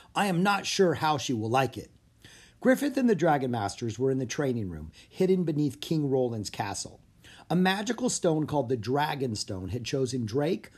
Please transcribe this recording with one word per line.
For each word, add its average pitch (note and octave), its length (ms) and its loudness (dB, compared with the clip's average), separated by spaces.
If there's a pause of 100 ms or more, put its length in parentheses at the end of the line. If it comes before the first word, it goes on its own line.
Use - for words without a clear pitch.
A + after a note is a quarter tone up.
(140)
I G3 120 2
am F3+ 160 2
not G3 240 2
sure F3 280 4
how D3+ 220 2
she - 160 -4
will A2 160 -2
like B2 300 2
it." - 120 -12 (680)
Griffith C4 380 4
and B3 100 4
the A3 60 6
Dragon C#3+ 360 2
Masters A2+ 480 -4
were C3+ 120 2
in C3 80 0
the C3 80 -2
training A#2+ 420 -2
room, D#2 240 -10 (160)
hidden F#3 360 2
beneath D3 360 0
King D3+ 300 -2
Roland's A#2+ 400 0
castle. - 500 -8 (480)
A E3+ 80 0
magical G#3 540 0
stone D#3 360 0
called C#3 220 -2
the C3 80 0
Dragon C3 580 -2
Stone F#2 360 -8
had A#2+ 160 -6
chosen B2+ 400 -2
Drake, D3 520 -2